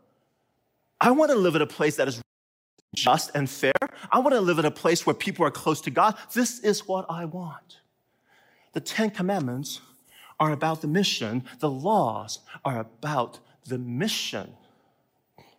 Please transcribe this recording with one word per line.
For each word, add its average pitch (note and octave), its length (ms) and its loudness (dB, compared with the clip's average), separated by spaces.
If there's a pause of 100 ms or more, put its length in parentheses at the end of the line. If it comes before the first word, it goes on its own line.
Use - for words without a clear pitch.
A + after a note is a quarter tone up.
(1000)
I A#3+ 100 6
want D4 200 6
to B3+ 60 6
live F3+ 180 4
in D#3 60 4
a D3 60 2
place D3+ 300 0
that C3+ 100 2
is A#2+ 140 -6 (760)
just - 400 2
and C#3 140 0
fair. C3+ 240 2 (360)
I - 100 4
want C4+ 140 4
to A#3+ 60 4
live F3 200 2
in D#3 60 2
a D3 60 2
place E3+ 340 0
where D3+ 80 2
people F3 320 0
are C#3 60 2
close - 300 -2
to D3 100 -6
God. G3+ 240 4 (180)
This A#3+ 260 0
is G#3 280 0
what F#3+ 220 -2
I E3+ 160 -6
want. E3 560 -12 (880)
The - 80 -4
Ten G#3+ 300 0
Commandments E3+ 720 -4 (580)
are D3+ 140 2
about D#3+ 260 -2
the D3+ 80 -4
mission. B2+ 560 0 (160)
The D#3 100 0
laws C3 680 -2 (240)
are B2+ 160 -4
about B2 600 -6 (260)
the B2 120 -6
mission. B2 800 -6 (1040)